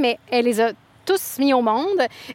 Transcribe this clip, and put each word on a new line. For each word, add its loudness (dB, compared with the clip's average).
mais 0
elle 2
les 0
a 2
tous -2
mis 2
au 4
monde 0